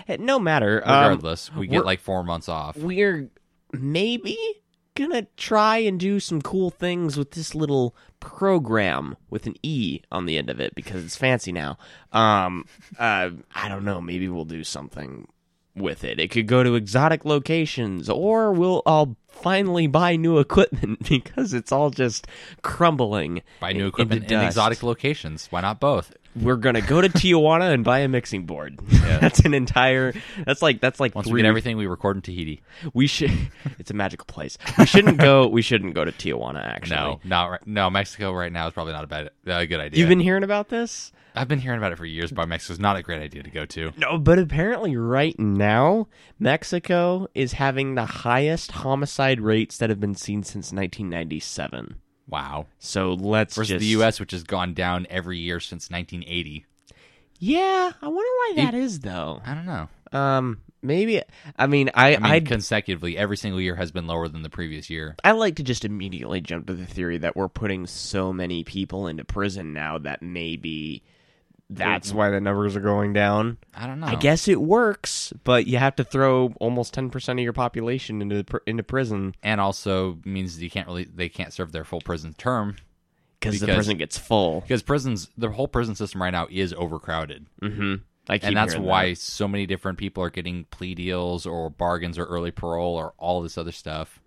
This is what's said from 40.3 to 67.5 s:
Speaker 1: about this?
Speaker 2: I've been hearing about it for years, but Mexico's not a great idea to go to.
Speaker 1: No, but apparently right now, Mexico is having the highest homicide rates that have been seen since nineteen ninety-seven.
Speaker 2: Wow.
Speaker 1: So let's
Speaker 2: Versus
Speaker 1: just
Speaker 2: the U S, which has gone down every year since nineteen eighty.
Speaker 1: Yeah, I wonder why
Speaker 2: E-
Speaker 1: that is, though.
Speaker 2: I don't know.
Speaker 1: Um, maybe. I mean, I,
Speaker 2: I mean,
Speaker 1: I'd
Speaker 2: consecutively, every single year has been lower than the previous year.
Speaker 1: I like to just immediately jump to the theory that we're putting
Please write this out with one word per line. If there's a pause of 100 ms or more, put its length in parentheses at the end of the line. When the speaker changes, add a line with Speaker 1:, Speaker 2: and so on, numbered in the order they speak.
Speaker 1:
about
this? (240)
Speaker 2:
I've
been
hearing
about
it
for
years,
but
Mexico's
not
a
great
idea
to
go
to.
Speaker 1:
No,
but
apparently
right
now, (300)
Mexico
is
having
the
highest
homicide
rates
that
have
been
seen
since
nineteen
ninety-seven. (320)
Speaker 2:
Wow. (120)
Speaker 1:
So
let's
Speaker 2:
Versus
Speaker 1:
just
Speaker 2:
the
U
S,
which
has
gone
down
every
year
since
nineteen
eighty. (720)
Speaker 1:
Yeah, (100)
I
wonder
why
Speaker 2:
E-
Speaker 1:
that
is,
though.
Speaker 2:
I
don't
know. (240)
Speaker 1:
Um, (220)
maybe. (340)
I
mean,
I,
Speaker 2:
I
mean,
Speaker 1:
I'd
Speaker 2:
consecutively,
every
single
year
has
been
lower
than
the
previous
year.
Speaker 1:
I
like
to
just
immediately
jump
to
the
theory
that
we're
putting